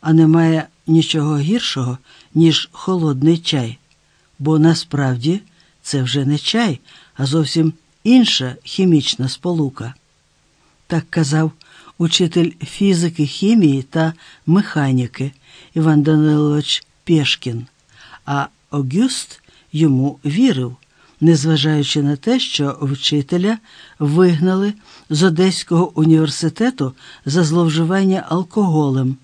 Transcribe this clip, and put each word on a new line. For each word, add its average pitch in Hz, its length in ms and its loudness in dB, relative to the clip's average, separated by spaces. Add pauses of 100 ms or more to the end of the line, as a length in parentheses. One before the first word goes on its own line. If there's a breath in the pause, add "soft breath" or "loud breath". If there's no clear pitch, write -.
А 160 120 0
немає 160 540 4 (200)
нічого 156 520 0
гіршого, 143 600 -4 (360 soft breath)
ніж 160 380 2
холодний 160 680 0
чай, 127 400 -6 (600)
бо 156 200 0
насправді 151 840 0 (420 soft breath)
це 139 200 -4
вже 131 220 -2
не 147 140 0
чай, 214 420 -2 (360 soft breath)
а 135 100 -4
зовсім 156 460 0 (320)
інша 214 600 2
хімічна 156 640 0
сполука. 135 680 -6 (920)
Так 160 240 -4
казав 160 420 0 (460 loud breath)
учитель 170 520 0 (140)
фізики, 170 600 0
хімії 170 560 2
та 160 300 -2 (340 loud breath)
механіки 139 840 0 (420 soft breath)
Іван 156 280 2
Данилович 151 840 0 (180)
Пєшкін, 127 640 -2 (600 loud breath)
а 143 200 -4 (240)
Огюст 147 720 -4 (300 soft breath)
йому 143 520 0
вірив, 143 520 0 (440 soft breath)
незважаючи 151 840 2
на 143 140 0
те, 240 240 -2
що 139 420 -4
вчителя 151 760 -2 (400 loud breath)
вигнали 180 760 2 (360 loud breath)
з 151 120 0
Одеського 180 720 0
університету 156 1000 0 (320 loud breath)
за 156 180 0
зловживання 170 840 0
алкоголем. 156 960 -2